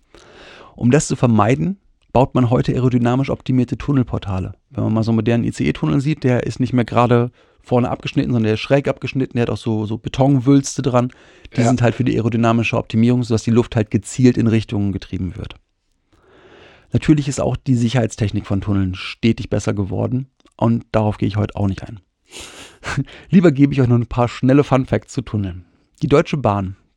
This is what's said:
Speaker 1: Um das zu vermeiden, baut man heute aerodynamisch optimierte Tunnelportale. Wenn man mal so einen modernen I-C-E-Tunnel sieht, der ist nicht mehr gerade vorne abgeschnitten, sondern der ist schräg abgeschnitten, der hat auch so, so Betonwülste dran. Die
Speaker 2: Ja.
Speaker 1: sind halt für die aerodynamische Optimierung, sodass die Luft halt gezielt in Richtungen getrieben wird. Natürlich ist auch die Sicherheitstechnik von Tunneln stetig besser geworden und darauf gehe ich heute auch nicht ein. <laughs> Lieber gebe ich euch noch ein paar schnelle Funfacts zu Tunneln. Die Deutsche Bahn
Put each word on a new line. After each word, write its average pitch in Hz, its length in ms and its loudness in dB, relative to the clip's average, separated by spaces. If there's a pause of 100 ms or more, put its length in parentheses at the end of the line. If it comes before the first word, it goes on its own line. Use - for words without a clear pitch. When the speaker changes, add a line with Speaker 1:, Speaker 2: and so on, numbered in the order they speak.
(760)
Speaker 1:
Um 120 160 2
das 143 160 4
zu 147 80 -4
vermeiden, 131 640 2 (320)
baut 127 240 2
man 123 140 2
heute 127 240 0
aerodynamisch 123 560 0
optimierte 127 480 -2
Tunnelportale. 101 800 -4 (140)
Wenn 107 140 -6
man 110 100 0
mal 113 100 0
so 113 80 0
einen 113 60 2
modernen 113 280 0
I-C-E-Tunnel 143 560 -2
sieht, 151 240 -4
der 123 200 2
ist - 140 -8
nicht 120 140 -2
mehr 123 100 2
gerade 120 480 2 (300)
vorne 120 280 0
abgeschnitten, 139 440 -4
sondern 117 140 0
der 107 80 0
ist 107 40 -8
schräg 143 300 0
abgeschnitten, - 480 -4
der 120 60 2
hat 113 60 -2
auch 110 80 -4
so, 110 280 -4
so 107 120 -6
Betonwülste 135 840 2
dran. 123 300 0 (440)
Die 127 60 0
Speaker 2:
Ja. 117 60 4
Speaker 1:
sind 120 140 2
halt 117 140 2
für - 80 -2
die 120 120 0
aerodynamische 113 640 0
Optimierung, 120 460 2
sodass 113 200 -2
die 117 80 -2
Luft 113 260 2
halt 107 120 0
gezielt 123 480 2
in 117 100 0
Richtungen 104 440 0
getrieben 92 460 -8
wird. 92 180 -12 (1400)
Natürlich 147 380 2
ist 135 100 -6
auch - 160 -2
die 131 200 0
Sicherheitstechnik 110 720 -2
von 101 160 -2
Tunneln 95 340 -2
stetig - 540 -2
besser 107 240 -4
geworden 107 540 -4 (300)
und 117 340 0
darauf 107 260 0
gehe 120 100 -2
ich 98 100 -4
heute 104 180 -2
auch 101 120 -2
nicht 95 160 -4
ein. 113 180 -16 (640)
<laughs> - 400 -8 (240)
Lieber 175 220 6
gebe 139 220 4
ich 135 80 2
euch 123 60 4
noch 120 100 4
ein 120 100 0
paar 120 200 0
schnelle 131 360 2
Funfacts 127 500 -2
zu - 80 -6
Tunneln. 95 440 -6 (360)
Die 160 60 -2
Deutsche 151 300 2
Bahn 101 380 -2 (220)